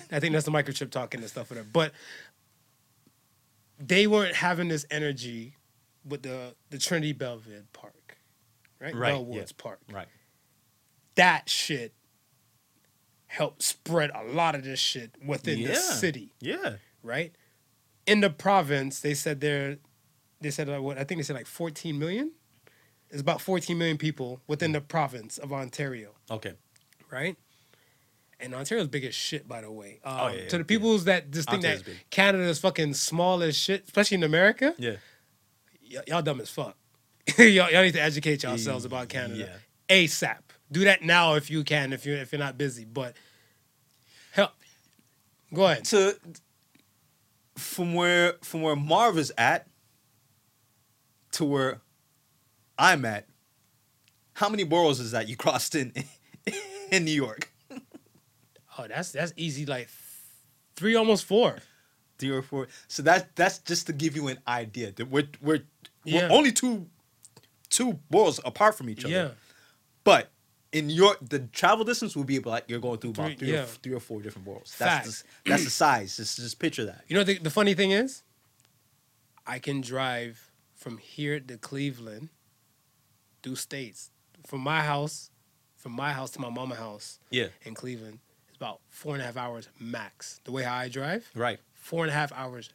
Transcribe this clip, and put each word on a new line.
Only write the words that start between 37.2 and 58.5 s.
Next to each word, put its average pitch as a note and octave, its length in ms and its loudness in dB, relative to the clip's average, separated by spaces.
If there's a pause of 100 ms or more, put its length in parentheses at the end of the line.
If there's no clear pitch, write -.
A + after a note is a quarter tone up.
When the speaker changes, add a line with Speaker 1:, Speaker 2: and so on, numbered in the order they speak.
Speaker 1:
Y'all, F#3+ 340 10
y'all F3 120 8
need F3+ 100 4
to D#3+ 80 -2
educate D3+ 420 0
yourselves B2 420 -4
Speaker 2:
Y-, - 20 -8
Speaker 1:
about B2 220 -8
Canada. A#2 400 -8 (400)
Speaker 2:
yeah. F#3 160 8
Speaker 1:
asap. C#3+ 320 -4 (340)
Do E3+ 120 2
that G3 200 6
now E3+ 320 6
if D3 140 -2
you D3+ 140 -2
can, C3+ 300 -2
if C3 120 -8
you're, C#3+ 120 -4
if C3 140 -10
you're D3 80 -4
not C3+ 180 -6
busy. B2 280 -6
But B2 300 -10 (1160)
hell, G3+ 200 4 (1040)
go F#3 120 6
ahead. C#3+ 200 4
Speaker 2:
To, G3+ 320 4 (1400)
from F3 380 -4
where, F3 480 4
from - 220 -6
where D3+ 120 2
Marv E3+ 420 4
is C#3 200 0
at C3 300 2 (1700)
to D#3+ 120 -2
where C3+ 360 0 (960)
I'm D3+ 280 6
at, G#2 220 -4 (1080)
how G#3 160 0
many G#3 140 -2
boroughs D#3 360 4
is A2+ 120 -6
that A2+ 180 -2
you B2+ 80 -10
crossed - 380 0
in, B2+ 180 -2 (500)
<laughs> G4 480 -8
in F#3 140 2
New D#3 60 0
York? C3+ 400 -4 (1300)